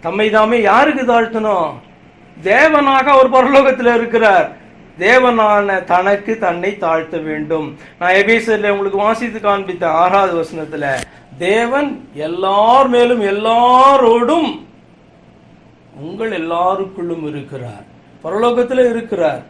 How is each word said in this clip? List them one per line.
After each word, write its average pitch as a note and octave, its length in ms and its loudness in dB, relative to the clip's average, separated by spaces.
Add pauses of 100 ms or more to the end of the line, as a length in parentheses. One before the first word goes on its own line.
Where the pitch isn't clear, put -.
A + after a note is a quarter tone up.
தம்மை G3+ 280 -2
தாமே A3 300 2
யாருக்கு B3+ 440 2
தாழ்த்தணும்? A3 680 0 (680)
தேவனாக C4+ 760 2
அவர் C4 220 4
பரலோகத்துல C4 600 4
இருக்கிறார். A3+ 520 2 (520)
தேவனான G#3 840 2
தனக்கு G3+ 540 0
தன்னை F3+ 320 -4 (120)
தாழ்த்த D#3+ 340 -2 (120)
வேண்டும். D3+ 400 -6 (280)
நான் F3+ 240 0
எபேசியர்ல G#3+ 540 0
உங்களுக்கு G3 300 -4
வாசித்து A3+ 360 -4
காண்பித்தேன், F#3 600 -2
ஆறாவது F3+ 360 2
வசனத்துல, D#3 540 -8 (480)
தேவன் A#3 500 -2 (380)
எல்லார் G#3 680 2
மேலும் A#3+ 320 2
எல்லாரோடும் A#3+ 1200 2 (1500)
உங்கள் G3+ 380 -8
எல்லாருக்குள்ளும் F3 880 -4
இருக்கிறார், B2 560 -14 (380)
பரலோகத்துல A#3+ 680 0
இருக்கிறார். F3 600 -4